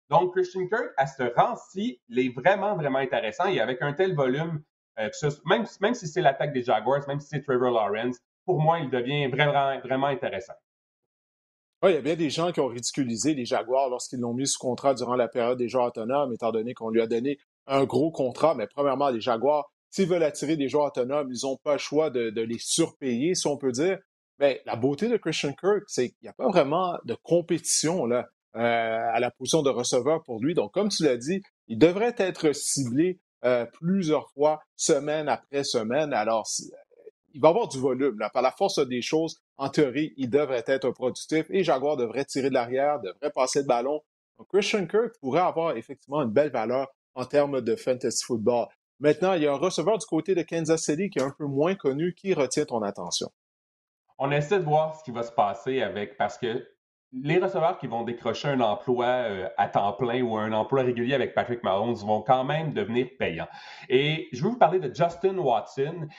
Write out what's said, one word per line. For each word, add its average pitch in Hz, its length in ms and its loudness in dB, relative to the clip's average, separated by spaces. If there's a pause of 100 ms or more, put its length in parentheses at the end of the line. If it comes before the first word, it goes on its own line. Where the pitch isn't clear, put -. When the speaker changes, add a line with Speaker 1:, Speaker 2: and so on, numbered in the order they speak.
Speaker 1:
Donc, 180 240 2
Christian 185 340 -2
Kirk, 240 280 -2
à 135 100 2
ce 139 180 -6 (120)
rang-ci, 214 720 -2
il 120 120 -2
est 127 140 2
vraiment, 185 440 0
vraiment 139 220 0
intéressant. 127 480 -2
Et 175 120 0
avec 120 220 -2
un 143 100 -2
tel 185 240 0
volume, 147 480 -2 (340)
euh, 107 120 -4
que - 80 -14
ce, 151 100 -2 (180)
même, 226 200 2 (160)
même 226 140 0
si 180 120 -10
c'est 170 140 -4
l'attaque 147 320 2
des 127 100 -2
Jaguars, 120 460 0
même 143 100 -4
si 147 80 -18
c'est 143 140 -6
Trevor 123 300 2
Lawrence, 113 460 0 (280)
pour 143 160 0
moi, 165 180 4
il 139 100 -6
devient 131 380 0
vraiment, 139 540 2
vraiment 131 260 0
intéressant. 110 460 -4 (1300)
Speaker 2:
Oui, 190 100 6
il 170 40 4
y - 20 0
a 135 40 -2
bien 151 140 0
des 160 140 0
gens 165 240 -2
qui 160 80 -2
ont 139 60 2
ridiculisé 120 640 -2
les 131 100 -4
Jaguars 123 460 0
lorsqu'ils 123 320 -6
l'ont 120 120 -2
mis 131 140 -2
sous - 100 -2
contrat 135 360 0
durant 123 240 -2
la 120 100 2
période 123 300 0
des 120 100 -2
joueurs 123 200 2
autonomes, 123 440 -2
étant 113 220 -4
donné 113 200 -2
qu'on 113 160 -8
lui 110 120 2
a 113 60 2
donné 120 300 -2 (300)
un 139 160 2
gros 135 260 2
contrat. 151 460 2
Mais 110 120 -4
premièrement, 143 420 0
les 117 100 -2
Jaguars, 127 460 0 (240)
s'ils 196 180 0
veulent 170 160 2
attirer 151 320 0
des 139 140 -2
joueurs 147 160 2
autonomes, 135 440 -2
ils 120 160 -6
n'ont 131 120 -4
pas 151 160 0
le 135 60 0
choix 156 300 0
de, 120 200 -2
de 110 120 -4
les 113 160 -4
surpayer, 147 800 0
si - 120 -2
on 147 100 0
peut 131 160 -2
dire. 175 260 0 (400)
Mais 139 260 4
la 113 120 -4
beauté 139 320 0
de 233 80 2
Christian 160 340 -2
Kirk, 180 360 0
c'est 123 240 -2
qu'il - 120 -20
n'y 113 60 -14
a 98 40 -20
pas - 140 -2
vraiment 175 560 2
de 151 180 -6
compétition 165 840 0
là, 120 220 0 (280)
euh, 110 40 -10 (540)
à 113 60 2
la 120 120 0
position 131 300 0
de 135 80 2
receveur 127 540 0
pour 113 160 -8
lui. 143 140 0
Donc, 113 200 0
comme 208 140 2
tu 196 160 -2
l'as 131 140 4
dit, 160 240 -4 (260)
il 113 100 -6
devrait 202 400 6
être 170 360 2
ciblé, 143 640 0 (240)
euh, 123 300 2
plusieurs 165 560 0
fois, 151 320 2 (160)
semaine 151 500 0
après 139 380 -2
semaine. 131 480 0
Alors, 110 340 0
c'est, - 160 -6 (720)
il 139 60 -6
va 151 80 8
avoir 202 180 2
du 135 120 -6
volume. 127 400 0
Là. 104 100 -2
Par 123 140 0
la 131 80 4
force - 360 0
des 123 140 -4
choses, 156 380 -2 (180)
en 135 120 -4
théorie, 147 480 0
il 131 120 -4
devrait 131 380 2
être 135 240 0
productif 127 580 -2
et 190 140 2
Jaguar 147 340 2
devrait 120 280 -2
tirer 135 240 -2
de 131 40 -4
l'arrière, 131 460 0
devrait 110 320 -6
passer 139 300 0
le 139 40 -2
ballon. 135 360 0 (360)
Donc, - 120 -20
Christian 202 360 0
Kirk 226 340 0
pourrait 139 220 2
avoir 165 340 0
effectivement 135 460 -6
une 120 100 0
belle 139 200 4
valeur 123 380 -2 (260)
en 127 100 -4
termes 143 360 2
de 113 140 2
fantasy 123 480 -2
football. 117 440 0 (320)
Maintenant, 151 340 2
il 170 80 0
y 147 60 2
a 143 60 2
un 139 40 -2
receveur 175 400 -2
du - 80 -8
côté 165 300 0
de 170 80 0
Kansas 160 400 0
City 160 260 0
qui - 80 -6
est 135 60 2
un 139 120 -4
peu 151 100 -10
moins 143 280 0
connu. 160 400 -2
Qui 190 220 -2
retient 147 300 0
ton 117 180 -2
attention ? 92 460 -6 (920)
Speaker 1:
On 139 100 -2
essaie 147 300 2
de 180 40 -2
voir 156 320 0
ce - 80 -20
qui - 60 -14
va 117 140 -6
se 113 80 -10
passer 120 500 0
avec, 104 360 -6
parce 104 200 -2
que 117 300 -4 (440)
les 147 280 0
receveurs 180 400 0
qui 143 80 -8
vont 113 160 -4
décrocher 117 460 -4
un 135 120 0
emploi, 117 440 0
euh, 117 520 0
à 101 120 2
temps 101 240 2
plein 123 280 -2
ou 113 160 0
un 107 160 -2
emploi 110 300 2
régulier 123 320 0
avec 120 180 0
Patrick 110 300 -2
Mahomes 107 320 0
vont 104 260 0
quand 131 220 4
même 151 300 -2
devenir 110 340 0 (100)
payants. 82 320 -4 (400)
Et 147 440 2
je 127 100 -6
veux 208 80 2
vous 247 60 -6
parler 180 220 4
de 135 140 -6
Justin 170 460 0
Watson, 147 680 -2 (120)